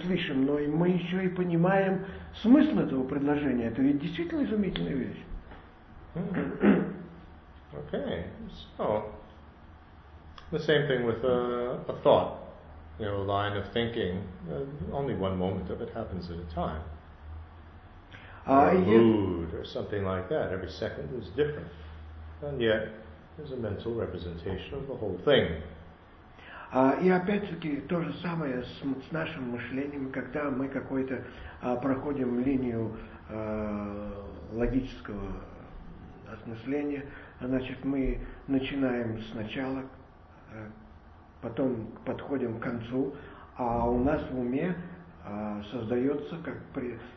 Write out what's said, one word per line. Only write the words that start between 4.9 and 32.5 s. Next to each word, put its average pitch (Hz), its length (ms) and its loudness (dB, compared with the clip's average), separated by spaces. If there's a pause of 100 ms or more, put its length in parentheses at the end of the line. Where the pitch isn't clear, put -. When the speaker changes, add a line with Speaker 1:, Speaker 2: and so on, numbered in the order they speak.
Speaker 1:
вещь. 110 280 -2 (920)
Speaker 2:
Hmm. - 800 4 (960)
Okay, 196 320 -2 (520)
so 113 280 0 (1500)
the 160 80 0
same 143 300 6
thing 123 160 4
with 113 180 2
a, 123 560 2 (100)
a 127 40 -4 (100)
thought, 104 360 8 (600)
you 113 60 -4
know, 101 120 -2
a 101 60 -2
line 101 340 2
of 98 160 -4
thinking. 110 500 0 (280)
Uh, 143 140 -4 (320)
only 139 180 0
one 95 240 0
moment 92 320 0
of 113 120 -6
it 117 120 -6
happens 95 360 -6
at 85 80 -6
a - 160 -8
time. 104 260 -2 (1700)
Speaker 1:
А, 135 180 8
Speaker 2:
Or - 60 8
a - 40 8
Speaker 1:
и - 100 8
Speaker 2:
mood 98 720 6
or - 100 -6
something 107 400 -4
like 95 260 0
that. 139 200 0
Every 90 200 -4
second 131 400 -6 (100)
is 101 160 -10
different. 151 320 0 (720)
And 143 180 -4
yet, 110 280 4 (480)
there's - 160 -10
a 127 40 -6
mental 113 380 -4
representation 90 800 -4
of 139 140 -6
the 127 80 -6
whole 95 280 -4
thing. 95 360 6 (1120)
Speaker 1:
А, 131 300 6
и 185 80 8
опять-таки 180 800 0
то 175 120 0
же - 120 -2 (100)
самое 147 420 -2
с - 180 -12
м-, 139 140 -2 (120)
с - 40 -8
нашим 156 380 -4
мышлением, 131 600 -4
когда 139 400 -4
мы 131 180 0
какой-то, 131 500 -2 (420)
а, 123 160 2
проходим 131 640 0
линию, 123 540 2 (320)